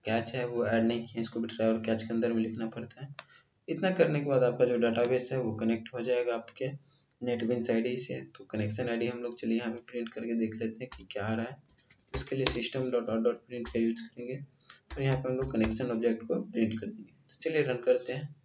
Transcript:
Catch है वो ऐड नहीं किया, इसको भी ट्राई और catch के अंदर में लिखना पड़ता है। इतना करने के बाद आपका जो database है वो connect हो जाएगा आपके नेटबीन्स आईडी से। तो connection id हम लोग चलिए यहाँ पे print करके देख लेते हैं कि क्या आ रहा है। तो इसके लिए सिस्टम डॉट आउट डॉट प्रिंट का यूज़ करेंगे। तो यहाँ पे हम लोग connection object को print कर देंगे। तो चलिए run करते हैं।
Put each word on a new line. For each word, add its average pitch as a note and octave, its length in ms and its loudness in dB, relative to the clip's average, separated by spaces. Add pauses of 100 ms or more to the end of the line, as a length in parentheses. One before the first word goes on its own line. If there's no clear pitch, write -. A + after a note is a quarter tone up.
Catch A2+ 300 0
है B2 120 -2
वो A#2 200 0
ऐड A2+ 180 4
नहीं A2+ 220 2
किया, A2+ 140 -6
इसको A2+ 200 -2
भी A2+ 80 -2
ट्राई A2+ 200 2
और A2 160 4
catch A2 180 2
के - 120 -4
अंदर A#2 180 2
में A2+ 100 2
लिखना A2+ 260 -2
पड़ता A#2 360 -10
है। C#3 100 -14 (540)
इतना F#3 220 2
करने D#3+ 300 4
के C#3+ 60 -2
बाद C3 160 4
आपका B2 220 4
जो A#2+ 140 2
database A#2+ 540 2
है C3 80 0
वो A2+ 160 0
connect A2+ 380 0
हो A#2+ 80 -4
जाएगा A#2+ 320 2
आपके A#2 340 -4 (520)
नेटबीन्स A#2+ 500 0
आईडी A#2+ 280 2
से। - 220 -6 (160)
तो - 80 -18
connection A2 440 -2
id A#2 180 0
हम A#2+ 160 -4
लोग A#2 160 -6
चलिए A2+ 200 2
यहाँ A#2 140 -2
पे A#2 180 -8
print A#2 180 -6
करके A#2 280 -6
देख A2 180 0
लेते A2+ 300 -6
हैं B2+ 120 -12
कि - 140 -14
क्या G#2 160 -4
आ A2 80 0
रहा A2+ 120 -2
है। C#3 100 -10 (340)
तो - 260 -12
इसके - 200 -2
लिए C3 120 2
सिस्टम B2+ 420 0
डॉट A2+ 200 0
आउट A2+ 140 2
डॉट A#2 220 0
प्रिंट A#2+ 220 -6
का A2+ 120 0
यूज़ A2+ 280 0
करेंगे। B2 280 -8 (580)
तो C#3 80 -2
यहाँ C3+ 140 4
पे C3 120 -2
हम B2+ 80 0
लोग C3 160 -2
connection A2+ 380 2
object A2+ 360 0
को - 160 0
print - 380 0
कर G2+ 60 -8
देंगे। - 260 -12 (160)
तो - 140 -20
चलिए D#3+ 200 2
run B2 220 0
करते B2 280 2
हैं। D3 220 -6 (100)